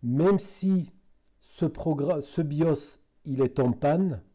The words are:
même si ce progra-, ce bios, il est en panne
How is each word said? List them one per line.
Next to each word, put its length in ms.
même 380
si 520
ce 260
progra-, 560
ce 200
bios, 580
il 160
est 180
en 140
panne 500